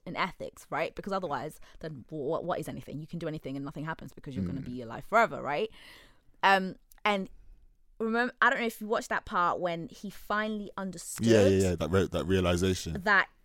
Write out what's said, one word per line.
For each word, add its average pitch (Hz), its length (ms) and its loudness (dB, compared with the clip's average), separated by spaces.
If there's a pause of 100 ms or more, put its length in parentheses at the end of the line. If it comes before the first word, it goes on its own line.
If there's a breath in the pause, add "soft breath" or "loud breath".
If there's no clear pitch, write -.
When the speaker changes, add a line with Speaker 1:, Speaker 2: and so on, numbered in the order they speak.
Speaker 1:
and - 100 -8
ethics, - 540 -6
right? 151 240 -2
Because 190 180 -6
otherwise, 151 460 -4 (220 soft breath)
then 151 280 -10
w-, 147 220 -6
w-, 165 160 -2
what - 140 -2
is - 80 -8
anything? 143 320 -10
You 160 80 -14
can 170 100 -10
do 165 80 -6
anything 151 300 -6
and 139 80 -6
nothing 143 200 -10
happens 156 280 -10
because 135 240 -12
you're 190 80 -2
gonna - 160 -4
Speaker 2:
Mm. - 60 -10
Speaker 1:
be 123 160 -10
alive 113 260 -12
forever, 208 340 4
right? 147 260 -2 (760 loud breath)
Um, 190 320 6 (280)
and 202 240 0 (680)
remember, 233 420 0
I 226 100 8
don't 262 100 0
know 233 60 0
if 226 140 -6
you 214 60 -10
watched 226 220 -2
that - 160 -4
part 175 340 0
when 170 300 -4
he - 220 -12
finally 214 640 -4
understood 175 500 -6
Speaker 2:
Yeah, 110 220 8
yeah, 95 220 6
yeah. 90 40 0
That 80 160 -2
re-, 92 220 4
that 78 140 0
realization. 90 760 2
Speaker 1:
that 190 240 4 (180)